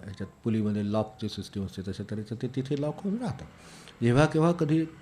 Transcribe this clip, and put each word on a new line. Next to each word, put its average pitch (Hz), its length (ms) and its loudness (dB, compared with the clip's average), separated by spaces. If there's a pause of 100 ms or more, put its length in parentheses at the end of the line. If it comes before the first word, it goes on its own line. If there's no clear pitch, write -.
ह्याच्यात 95 260 -8 (140)
पुलीमध्ये 104 480 2
लॉकची 107 380 -2
सिस्टीम 101 360 -6
असते, 92 160 -8
तशा 95 300 -6
तऱ्हेचं 107 300 -6
ते 131 60 -2
तिथे 131 340 -2
लॉक 147 220 -4
होऊन 202 140 0
राहतं. - 280 -6 (560)
जेव्हा 120 240 6
केव्हा 156 260 4
कधी 160 340 2 (160)